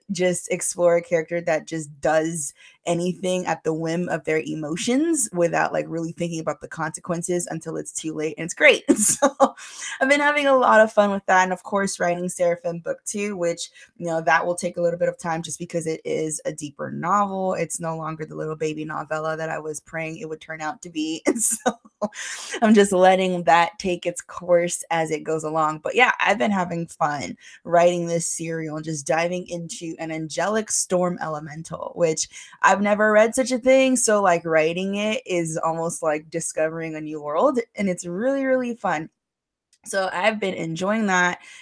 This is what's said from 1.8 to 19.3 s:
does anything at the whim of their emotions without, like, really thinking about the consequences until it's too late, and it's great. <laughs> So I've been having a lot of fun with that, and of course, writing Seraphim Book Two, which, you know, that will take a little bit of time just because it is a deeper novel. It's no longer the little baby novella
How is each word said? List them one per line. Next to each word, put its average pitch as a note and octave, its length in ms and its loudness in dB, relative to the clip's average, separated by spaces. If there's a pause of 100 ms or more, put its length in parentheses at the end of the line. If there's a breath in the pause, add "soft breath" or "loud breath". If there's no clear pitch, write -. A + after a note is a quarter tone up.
does D#3+ 540 0 (320 soft breath)
anything F3 600 -2
at - 180 -2
the D#3+ 80 0
whim E3 380 -2
of E3 140 -4
their D#3 160 0
emotions A3 920 -2
without, E3 400 2
like, D#3 160 -2
really E3 240 -6
thinking E3+ 280 -4
about D#3+ 200 -6
the - 80 -14
consequences E3+ 840 -4
until D#3+ 260 -8
it's D#3 160 -10
too D#3 220 -8
late, D#3 240 -4
and E3 80 -6
it's - 80 -10
great. C#4 340 6
<laughs> - 80 4
So G#3 320 4 (720 loud breath)
I've C4 80 2
been C#4+ 120 4
having D4 260 2
a C#4 100 6
lot A3 240 6
of A3 120 6
fun G#3 180 4
with G3 160 -4
that, F#3 180 6
and F#3 80 0
of F#3 100 -4
course, G3 380 -2
writing F3 280 0
Seraphim F3 520 0
Book D#3+ 240 -6
Two, G#3 320 -4
which, E3+ 340 -4 (260 loud breath)
you E3+ 100 -8
know, E3 160 -2
that E3 220 4
will F3 100 0
take F3 220 -6
a F3 40 -4
little E3+ 180 0
bit F3 100 0
of F3 100 -4
time E3 240 -4
just E3 160 -10
because E3+ 280 -6
it D#3+ 180 -4
is D#3 400 -4
a D#3 80 -4
deeper D3 380 -10
novel. F#3+ 640 0
It's - 260 -4
no E3 160 -6
longer D#3+ 280 -8
the D#3 100 -12
little D#3 220 -6
baby D#3 280 -4
novella D#3 520 -4